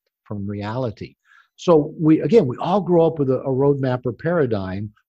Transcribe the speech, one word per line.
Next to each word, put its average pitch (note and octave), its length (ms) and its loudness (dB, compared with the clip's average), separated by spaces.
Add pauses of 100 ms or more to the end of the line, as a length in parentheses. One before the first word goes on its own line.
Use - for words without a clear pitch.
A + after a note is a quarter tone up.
(240)
from G#2 220 -10
reality. G#2 680 -8 (420)
So D3+ 420 2
we, D#3 220 4
again, D#3 260 4
we A#2+ 120 -4
all F#3 220 -2
grow E3 260 2
up D#3+ 120 -2
with C3+ 120 0
a, B2+ 100 0
a C#3 80 -8
roadmap C3 560 0
or B2 80 -4
paradigm G#2+ 800 -2 (160)